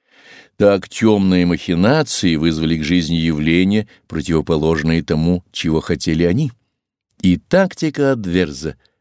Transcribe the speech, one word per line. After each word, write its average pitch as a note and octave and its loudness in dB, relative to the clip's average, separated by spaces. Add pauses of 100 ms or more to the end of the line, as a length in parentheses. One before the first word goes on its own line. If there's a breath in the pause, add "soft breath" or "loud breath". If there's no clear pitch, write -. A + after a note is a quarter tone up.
(560 soft breath)
Так G2+ 2
тёмные F#2+ 2
махинации F2+ 0
вызвали D#2+ 0
к D2+ -4
жизни E2+ 0
явления, E2 0 (180 soft breath)
противоположные D#2+ -2
тому, E2+ 0
чего D#2+ -2
хотели E2 -2
они. A2+ 0 (720)
И F2+ 2
тактика D#3 0
Адверза E2+ -4 (240)